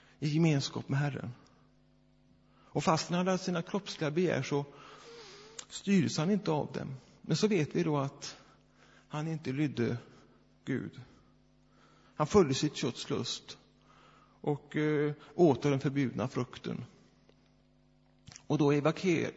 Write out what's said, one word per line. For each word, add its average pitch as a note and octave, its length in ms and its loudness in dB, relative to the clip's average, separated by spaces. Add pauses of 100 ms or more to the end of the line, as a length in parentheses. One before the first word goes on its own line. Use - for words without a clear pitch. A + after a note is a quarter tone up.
(180)
i D3+ 100 -4
gemenskap D3 600 2
med C3+ 100 0
Herren. C3+ 320 -4 (1400)
Och D3 120 -2
fast D#3+ 260 2
han F3+ 160 0
hade F#3 120 2
sina F3+ 240 -4
kroppsliga F3+ 480 -4
begär D#3 320 0
så C#3+ 220 -2 (1040)
styrdes E3+ 500 0
han D#3+ 120 0
inte G3 200 0
av D3+ 220 -2
dem. - 240 -8 (260)
Men - 140 -2
så G#3 120 2
vet E3 280 0
vi F3 60 2
då D3+ 160 0
att - 380 -6 (720)
han D3+ 200 -6
inte D#3 240 -4
lydde A#2 440 0 (680)
Gud. - 360 -6 (1160)
Han D3+ 100 0
följde E3 280 6
sitt D3 220 -2
kötts - 340 -4
lust - 480 -6 (840)
och, - 360 -4
eh, D3+ 360 2 (220)
åt D#3 280 6
den C#3 180 4
förbjudna C3+ 480 0
frukten. - 560 -6 (1600)
Och D3+ 120 0
då C#3+ 140 4
evakuer-, D3 640 2